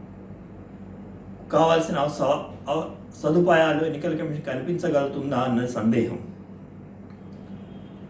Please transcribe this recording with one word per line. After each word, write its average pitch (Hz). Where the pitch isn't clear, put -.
కావాల్సిన 160
స-, 147
అవ-, 151
సదుపాయాలు 160
ఎన్నికల 160
కమిషన్ 151
కల్పించగలుగుతుందా 139
అన్న 123
సందేహం. 113